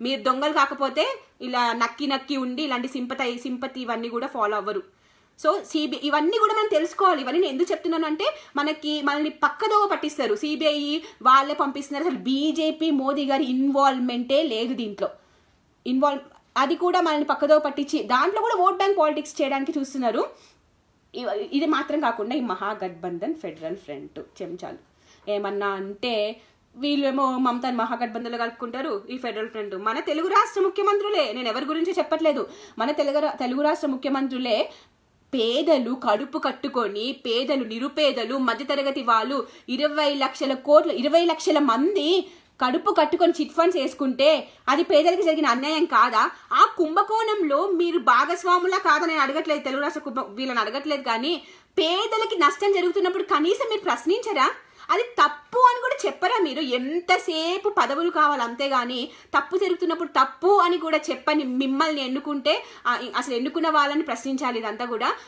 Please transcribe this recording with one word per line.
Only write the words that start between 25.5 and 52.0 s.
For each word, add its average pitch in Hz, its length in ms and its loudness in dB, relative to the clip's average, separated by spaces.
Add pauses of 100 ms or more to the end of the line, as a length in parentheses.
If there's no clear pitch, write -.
అంటే 208 720 -4 (340)
వీళ్ళేమో 269 640 0
మమతాని 247 380 0
మహాగఠబంధన్లో 233 640 -4
కలుపుకుంటారు, 233 720 -6
ఈ 254 80 -10
federal 226 320 -8
front. 208 260 -8
మన 220 240 -4
తెలుగు 320 280 -2
రాష్ట్ర 403 340 2
ముఖ్యమంత్రులే, 392 720 0
నేను 247 140 -4
ఎవరి 247 180 -2
గురించి 330 260 -2
చెప్పట్లేదు, 311 580 0 (300)
మన 247 120 0
తెలుగు 285 280 0
రా-, 294 160 0
తెలుగు 254 260 -2
రాష్ట్ర 302 260 0
ముఖ్యమంత్రులే 262 840 -2 (640)
పేదలు 254 600 2
కడుపు 247 440 -2
కట్టుకొని, 240 720 -4
పేదలు, 254 520 -2
నిరుపేదలు, 247 760 -2
మధ్యతరగతి 269 640 -2
వాళ్ళు 233 440 0 (220)
ఇరవై 294 440 0
లక్షల 269 400 -2
కోట్లు, 294 380 6
ఇరవై 294 340 4
లక్షల 311 340 2
మంది 302 720 2 (300)
కడుపు 285 300 0
కట్టుకొని 339 500 4
చిట్ 247 120 -4
ఫండ్స్ 349 240 2
వేసుకుంటే 277 720 2 (180)
అది 285 160 2
పేదలకు 349 380 4
జరిగిన 311 260 2
అన్యాయం 294 380 0
కాదా? 247 460 4 (220)
ఆ 285 120 8 (120)
కుంభకోణంలో 392 920 0
మీరు 339 320 0
భాగస్వాములా 349 800 2
కాదా 330 280 2
నేను 320 140 -2
అడగట్లేదు, 294 420 -2
తెలుగు 269 200 -4
రాష్ట్ర 302 180 -4
కుంభ-, 262 300 -8
వీళ్ళని 247 300 -4
అడగట్లేదు, 269 440 -4
కానీ 254 400 -4 (360)
పేదలకి 427 600 0